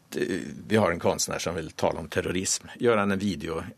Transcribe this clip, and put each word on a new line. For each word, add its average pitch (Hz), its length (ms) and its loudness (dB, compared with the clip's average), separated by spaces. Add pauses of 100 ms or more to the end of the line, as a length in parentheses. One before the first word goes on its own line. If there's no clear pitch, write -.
(160)
eh, 92 240 0 (280)
vi 107 80 4
har 101 160 6
en 87 80 0
konstnär 82 400 0
som 82 140 -2
vill 80 160 -6
tala 78 300 0
om 80 80 -8
terrorism. 90 580 -2 (120)
Gör 117 180 4
han 101 160 2
en 95 60 0
video, 85 440 -2 (160)